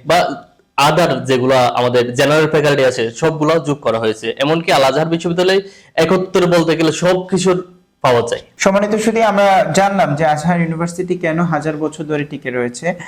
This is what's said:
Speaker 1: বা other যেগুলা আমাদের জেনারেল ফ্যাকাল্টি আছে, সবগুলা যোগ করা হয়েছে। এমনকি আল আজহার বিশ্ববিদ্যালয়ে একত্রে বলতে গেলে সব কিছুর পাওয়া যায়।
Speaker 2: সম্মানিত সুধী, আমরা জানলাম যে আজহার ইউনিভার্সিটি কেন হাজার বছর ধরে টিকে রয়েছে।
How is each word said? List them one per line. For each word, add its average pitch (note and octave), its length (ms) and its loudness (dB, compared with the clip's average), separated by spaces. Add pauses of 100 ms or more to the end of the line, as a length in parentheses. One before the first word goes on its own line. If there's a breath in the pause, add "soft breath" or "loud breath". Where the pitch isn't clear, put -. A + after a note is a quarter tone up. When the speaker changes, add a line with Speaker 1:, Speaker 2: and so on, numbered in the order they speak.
Speaker 1:
বা D#3 420 -2 (400)
other C3 360 0
যেগুলা B2+ 420 2
আমাদের A#2+ 480 0
জেনারেল D3 340 2
ফ্যাকাল্টি D3 360 2
আছে, B2 260 0
সবগুলা D#3 480 0
যোগ C#3+ 220 -4
করা A2+ 180 -2
হয়েছে। A2+ 400 -4
এমনকি E3 340 0
আল C#3 120 4
আজহার C#3+ 220 2
বিশ্ববিদ্যালয়ে F3+ 540 0 (340 loud breath)
একত্রে F#3 520 2
বলতে E3 300 2
গেলে D#3+ 160 0
সব F3+ 360 0
কিছুর F3+ 500 -2 (220)
পাওয়া A#2+ 300 4
যায়। - 100 -6 (180)
Speaker 2:
সম্মানিত G#3 420 0
সুধী, A3+ 220 0
আমরা G3 520 2
জানলাম F#3+ 400 2
যে D#3 100 -2
আজহার D#3+ 360 0
ইউনিভার্সিটি E3+ 540 -4
কেন E3+ 260 -4
হাজার D#3 360 -2
বছর D3+ 280 -8
ধরে D3 200 -4
টিকে C3+ 260 -12
রয়েছে। B2 440 -4 (140 loud breath)